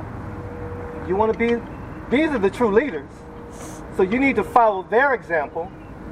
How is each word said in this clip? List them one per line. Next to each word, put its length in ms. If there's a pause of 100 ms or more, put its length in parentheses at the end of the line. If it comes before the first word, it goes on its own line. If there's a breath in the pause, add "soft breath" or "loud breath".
(1080)
You 80
wanna 180
be, 220 (520)
these 220
are 80
the 120
true 220
leaders. 380 (880)
So 80
you 140
need 180
to 80
follow 400
their 280
example 580 (420)